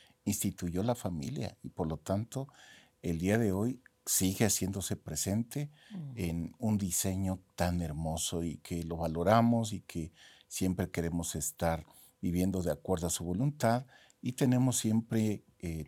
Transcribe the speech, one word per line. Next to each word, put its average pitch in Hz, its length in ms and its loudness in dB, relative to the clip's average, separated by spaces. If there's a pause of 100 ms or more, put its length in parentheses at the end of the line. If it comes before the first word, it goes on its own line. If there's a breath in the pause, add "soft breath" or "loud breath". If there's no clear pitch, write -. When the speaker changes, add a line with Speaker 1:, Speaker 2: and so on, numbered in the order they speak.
(240 soft breath)
Speaker 1:
instituyó 92 580 -2
la 120 140 0
familia 76 680 -6
y - 60 -10
por - 220 -4
lo 78 80 -4
tanto 117 500 -4 (540 loud breath)
el 85 180 -2
día 98 180 4
de 110 140 4
hoy 104 300 0 (240)
sigue - 400 2
haciéndose 98 500 0
presente 113 760 -4 (200 loud breath)
Speaker 2:
Mm. 156 240 -10
Speaker 1:
en 85 420 -4
un 107 200 2
diseño 95 640 0 (180)
tan 87 240 2
hermoso 80 640 -2
y 80 140 -4
que 85 260 -4
lo 82 100 -4
valoramos 107 760 4
y 92 80 -6
que 80 320 -8 (340 soft breath)
siempre 92 420 0
queremos 85 460 -2
estar 82 500 -2 (360 soft breath)
viviendo 92 420 0
de 82 80 2
acuerdo 85 360 -2
a - 20 0
su 85 160 -4
voluntad 123 600 0 (400 soft breath)
y 127 80 -2
tenemos 127 440 4
siempre, 110 680 2 (160)
eh, 82 280 -4